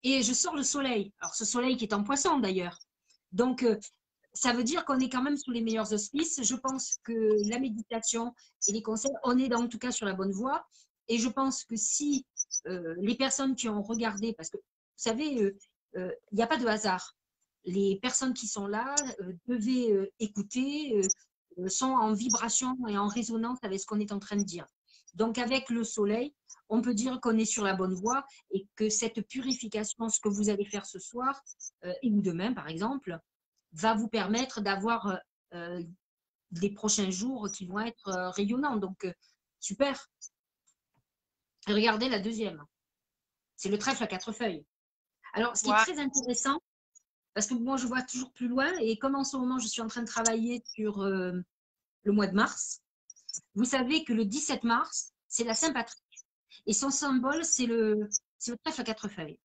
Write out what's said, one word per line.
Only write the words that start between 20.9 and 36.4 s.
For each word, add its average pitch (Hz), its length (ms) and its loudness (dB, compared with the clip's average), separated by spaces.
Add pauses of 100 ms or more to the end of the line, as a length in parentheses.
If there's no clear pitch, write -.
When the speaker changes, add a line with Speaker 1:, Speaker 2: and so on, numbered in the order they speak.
Speaker 1:
euh, 202 60 4 (580)
euh, 185 80 -2
sont 254 240 0
en 214 220 4
vibration 233 640 0 (120)
et 208 100 0
en 202 100 2
résonance 226 540 -2
avec 196 180 -4
ce 196 60 -10
qu'on 208 140 0
est 208 140 -2
en 202 60 -2
train 202 180 -4
de 202 60 2
dire. 170 220 -8 (480)
Donc, 220 240 2
avec 254 320 0
le 233 140 0
soleil, 220 500 0 (360)
on 226 120 4
peut 233 120 2
dire 254 260 0
qu'on 226 180 4
est 220 80 6
sur 214 200 0
la 190 100 2
bonne 185 180 0
voie 233 320 -2 (260)
et 196 140 -2 (120)
que 220 100 2
cette 226 400 -2
purification, 226 800 -4
ce - 140 -2
que 214 80 2
vous 202 200 2
allez 202 160 2
faire 202 200 -8
ce - 140 -14
soir, 254 440 -4 (400)
euh, 180 180 -6
et 247 80 2
ou 208 120 6
demain, 185 320 0
par 160 160 -8
exemple, 185 500 -4 (540)
va 214 200 2
vous 220 140 0
permettre 220 540 0
d'avoir, 202 580 0 (340)
euh, 175 300 -8 (680)